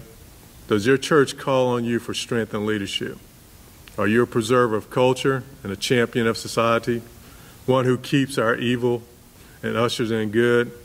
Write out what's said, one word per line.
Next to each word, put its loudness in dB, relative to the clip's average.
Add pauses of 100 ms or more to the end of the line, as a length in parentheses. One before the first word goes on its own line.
(680)
Does 2
your 4
church 2
call 0
on -2
you -2
for -8
strength -4
and -4
leadership? -4 (800)
Are 0
you 4
a 0
preserver 0
of -8
culture 0 (200)
and -8
a -6
champion 0
of 0
society, 0 (640)
one 2
who 2
keeps -2
our 2
evil -2 (580)
and -4
ushers 0
in -2
good? 2 (140)